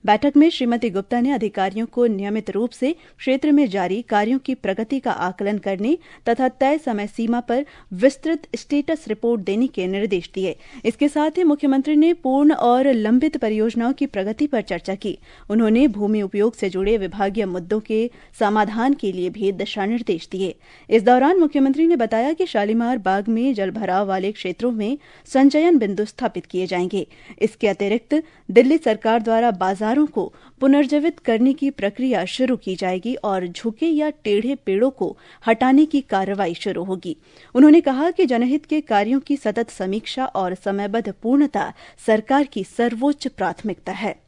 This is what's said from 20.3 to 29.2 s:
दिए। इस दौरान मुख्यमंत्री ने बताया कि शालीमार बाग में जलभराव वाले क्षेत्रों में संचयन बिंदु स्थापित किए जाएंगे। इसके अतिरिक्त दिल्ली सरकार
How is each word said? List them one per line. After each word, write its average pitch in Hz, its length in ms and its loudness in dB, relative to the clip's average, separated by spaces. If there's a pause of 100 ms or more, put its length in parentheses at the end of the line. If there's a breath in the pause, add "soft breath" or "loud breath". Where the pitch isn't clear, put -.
दिए। 185 220 -4 (360 soft breath)
इस 226 140 4
दौरान 269 360 4
मुख्यमंत्री 285 460 2
ने 339 120 2
बताया 233 340 0
कि 359 140 -2
शालीमार 233 520 0
बाग 196 300 -2
में 233 260 0
जलभराव 190 540 -2
वाले 190 240 -2
क्षेत्रों 220 400 -4
में 226 260 -4 (300 soft breath)
संचयन 302 500 6
बिंदु 208 260 0
स्थापित 214 420 -6
किए 185 200 -4
जाएंगे। 180 400 -4 (340 loud breath)
इसके 220 280 0
अतिरिक्त 202 460 -2 (340 soft breath)
दिल्ली 254 300 4
सरकार 220 440 0